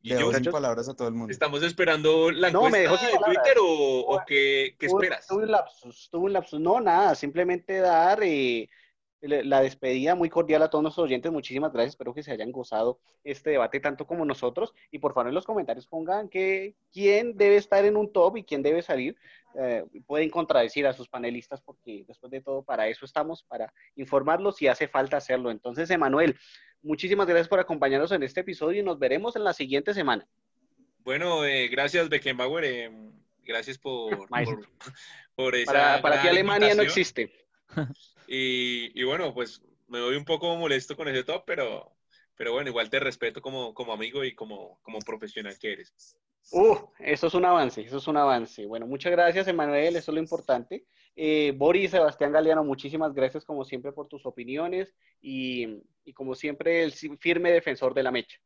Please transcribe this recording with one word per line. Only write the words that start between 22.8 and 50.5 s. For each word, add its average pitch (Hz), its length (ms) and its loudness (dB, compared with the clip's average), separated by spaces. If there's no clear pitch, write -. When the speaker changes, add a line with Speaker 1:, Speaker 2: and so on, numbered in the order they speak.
Speaker 3:
eso 113 180 -8
estamos, 156 380 -6
para 113 280 -10
informarlos 151 640 0
y 147 80 2
hace 131 180 0
falta 139 300 -2
hacerlo. 127 360 -2
Entonces, 123 380 -8
Emanuel, 151 460 2
muchísimas 180 460 0
gracias 170 180 4
por 185 140 2
acompañarnos 143 500 0
en 165 140 0
este 135 160 -6
episodio 180 400 -4
y 202 40 -2
nos 170 140 -4
veremos 151 380 0
en 208 80 -4
la 180 100 2
siguiente 143 400 -4
semana. 131 320 -2
Speaker 1:
Bueno, 156 460 -2
eh, 135 240 0
gracias 147 400 0
Beckenbauer, 139 560 -2
eh, 120 260 -6
gracias 117 340 -8
por, 110 500 -6
Speaker 3:
Maestro. 117 300 -4
Speaker 1:
por, - 340 -20
por 127 180 -2
esa 123 180 0
Speaker 3:
Para, 143 300 4
para 147 140 4
ti 143 60 2
Speaker 1:
gran 175 100 6
Speaker 3:
Alemania 208 420 4
no 208 80 4
Speaker 1:
invitación. 180 180 2
Speaker 3:
existe. - 460 -6
Speaker 1:
Y, 123 720 -4
y 127 60 -4
bueno, 147 300 -2
pues, 120 280 -8
me 120 120 -8
voy 123 160 -2
un 147 80 -8
poco 165 320 -2
molesto 143 400 -4
con 156 120 -8
ese 131 160 -4
top, 170 220 -6
pero, 135 460 -6
pero 117 160 -6
bueno, 135 180 -4
igual 113 200 -4
te 135 100 0
respeto 123 420 -6
como, 127 320 -10
como 117 180 -10
amigo 120 320 -8
y 127 100 -8
como, 101 480 -16
como 110 180 -14
profesional 107 580 -12
que 107 140 -8
eres. - 440 -20
Speaker 3:
Uh, 196 240 6
eso 147 300 -2
es 170 60 -2
un 180 100 2
avance, 156 380 2
eso 123 160 -12
es 131 80 -10
un 151 120 -2
avance. 120 480 0
Bueno, 117 200 -10
muchas 139 260 -4
gracias, 175 360 4
Emanuel, 156 480 0
eso 160 140 -6
es 156 40 -4
lo 156 60 0
importante. 160 640 -4